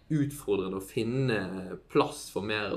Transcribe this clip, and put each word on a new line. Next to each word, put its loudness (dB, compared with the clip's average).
utfordrende 0
å -6
finne 0
plass 2
for -4
mer 0